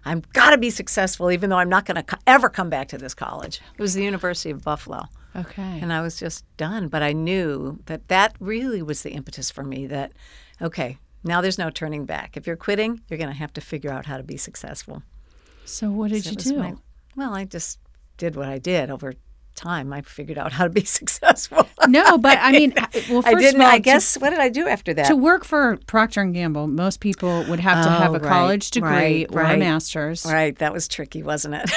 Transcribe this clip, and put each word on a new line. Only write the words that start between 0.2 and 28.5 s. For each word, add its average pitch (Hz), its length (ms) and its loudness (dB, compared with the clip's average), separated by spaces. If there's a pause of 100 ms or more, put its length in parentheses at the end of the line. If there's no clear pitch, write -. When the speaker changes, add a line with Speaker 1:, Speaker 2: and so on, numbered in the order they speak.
Speaker 1:
gotta 277 260 8
be 233 120 -2
successful, 185 600 -2
even 180 200 0
though 185 80 2
I'm 180 100 2
not 190 160 2
gonna 165 180 -4
co-, - 140 -8 (100)
ever 254 220 8
come 180 220 -6
back 139 180 -4
to 131 100 -12
this 131 160 -12
college." - 460 -12 (160)
It 208 60 -10
was 190 120 -2
the 196 100 -2
University 180 460 -4
of 139 140 -10
Buffalo. - 400 -6 (300)
Speaker 2:
Okay. 185 460 -10
Speaker 1:
And 170 120 -6
I 160 100 -2
was 165 160 -8
just 165 260 -10 (140)
done. 175 300 -6
But 151 140 -4
I 147 100 -2
knew 156 720 -4
that 160 220 -12
that 196 300 4
really 220 440 -6
was 151 200 -8
the 143 100 -12
impetus 135 380 -12
for 139 140 -12
me 135 220 -10
that, 139 260 -10 (480)
okay, 143 380 -8 (260)
now 175 160 -2
there's 185 180 -2
no 165 120 -4
turning 151 340 -8
back. 76 320 -10
If 147 100 -14
you're 170 100 -8
quitting, 220 520 -4
you're 160 100 -8
gonna 147 140 -6
have 147 220 -10
to 156 80 -12
figure 143 280 -10
out 135 160 -10
how 139 120 -10
to 135 40 -14
be 135 140 -14
successful. - 640 -14 (640)
Speaker 2:
So - 260 -6
what 208 200 -2
did 214 140 -4
Speaker 1:
So 160 60 -10
Speaker 2:
you 208 40 -8
Speaker 1:
it - 100 -8
was 269 80 0
Speaker 2:
do? 285 60 -4
Speaker 1:
my, 180 160 -6 (420)
well, 262 180 -6
I 196 100 -8
just 185 340 -12 (400)
did 165 180 -6
what 139 120 -6
I 135 100 -8
did 143 320 -2
over 135 240 -10 (400)
time. 151 380 -8
I 147 80 -10
figured 147 380 -12
out 147 140 -6
how 156 120 0
to 175 60 2
be 190 140 2
<laughs> - 160 -2
successful. - 680 2 (180)
Speaker 2:
No, 277 320 8
but 269 220 6
I 262 120 4
mean, 294 220 6
Speaker 1:
<laughs> 240 340 -2
Speaker 2:
well, 240 160 2
Speaker 1:
I 240 80 6
Speaker 2:
first 226 60 6
Speaker 1:
didn't, 269 220 6
Speaker 2:
of 254 60 10
all, 247 60 10
Speaker 1:
I 240 40 8
Speaker 2:
to 220 60 2
Speaker 1:
guess, 262 340 4
what 269 140 0
did 339 80 0
I 269 100 4
do 277 180 -2
after 202 280 -2
that? 156 120 2
Speaker 2:
to 294 100 4
work 320 280 4
for 269 320 2 (100)
Procter 220 360 0
and 185 120 -2
Gamble, 156 320 -2
most 170 340 -2
people 175 480 -2
would 170 120 -2
have 175 240 4
to 160 60 6
have 165 220 4
Speaker 1:
Oh, 170 40 0
Speaker 2:
a - 20 0
Speaker 1:
right, 147 100 -2
Speaker 2:
college 185 420 2